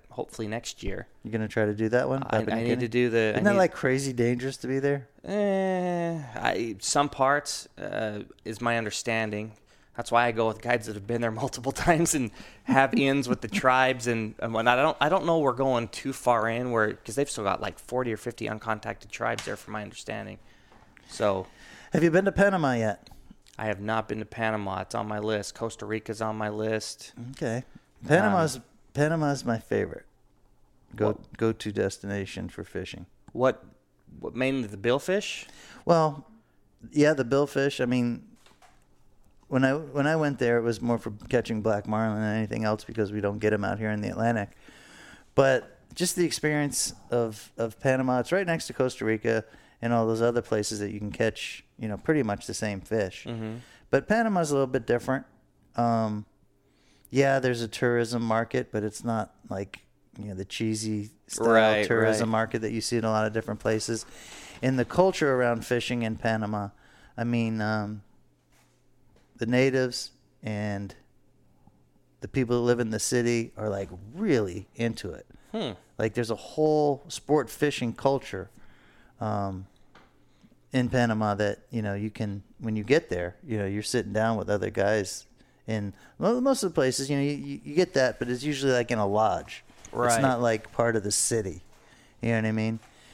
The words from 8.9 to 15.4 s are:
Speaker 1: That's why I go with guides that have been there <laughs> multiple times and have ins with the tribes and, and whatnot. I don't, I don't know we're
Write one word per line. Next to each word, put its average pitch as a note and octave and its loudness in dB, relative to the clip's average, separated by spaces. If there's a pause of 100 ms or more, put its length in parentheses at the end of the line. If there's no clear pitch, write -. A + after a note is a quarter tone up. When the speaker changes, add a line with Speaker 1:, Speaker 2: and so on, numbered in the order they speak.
Speaker 1:
That's - -8
why A#2+ 6
I A#2+ 2
go A2+ 2
with G#2+ -2
guides A#2 0
that A2 -8
have G2+ -10
been A#2 -2
there A#2 0
<laughs> A2 -4
multiple C3+ -4
times D#3+ 2
and B2 0 (320)
have C3+ 4
ins C#3 2
with A2 0
the - -8
tribes C3 4
and, A2+ -2
and A2+ -4
whatnot. A#2 6
I - 6
don't, D#3 2
I D3 4
don't F3+ 2
know E3 4
we're C#3 4